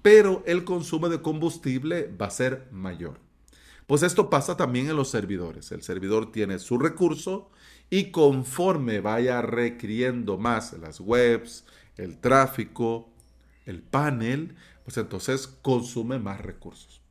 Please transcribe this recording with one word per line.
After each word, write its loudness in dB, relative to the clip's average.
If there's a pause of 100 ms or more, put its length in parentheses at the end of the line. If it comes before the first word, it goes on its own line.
pero 8
el 0
consumo -2
de -2
combustible -2
va -4
a -6
ser -4
mayor. -10 (680)
Pues 4
esto 2
pasa 0
también 0
en -2
los -2
servidores. -6
El -12
servidor -2
tiene -2
su -2
recurso -2 (400)
y 0
conforme 2
vaya 0
requiriendo -2
más -2
las -16
webs, 2 (300)
el -10
tráfico, 0 (540)
el -12
panel, -2 (300)
pues -12
entonces -4
consume -2
más -8
recursos. -18